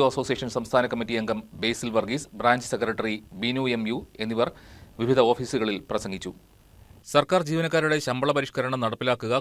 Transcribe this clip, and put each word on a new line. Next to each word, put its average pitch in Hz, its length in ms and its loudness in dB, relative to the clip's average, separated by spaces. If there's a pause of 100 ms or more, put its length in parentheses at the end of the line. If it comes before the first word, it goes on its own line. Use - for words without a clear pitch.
ഒ 131 80 6
അസോസിയേഷൻ 127 460 -2
സംസ്ഥാന 123 300 2
കമ്മിറ്റി 117 360 -2
അംഗം 110 180 -2 (220)
ബേസിൽ 117 360 -2
വർഗീസ്, 110 300 -2 (120)
ബ്രാഞ്ച് 120 320 2
സെക്രട്ടറി 110 440 -2 (280)
ബിനു 131 220 0 (100)
എം 113 160 -2
യു 123 80 -2 (240)
എന്നിവർ 113 260 0 (500)
വിവിധ 127 200 4 (100)
ഓഫീസുകളിൽ 113 480 0 (140)
പ്രസംഗിച്ചു. 98 400 -6 (800)
സർക്കാർ 147 380 4
ജീവനക്കാരുടെ 156 560 2
ശമ്പള 127 320 0
പരിഷ്കരണം 131 480 -2
നടപ്പിലാക്കുക, 117 560 0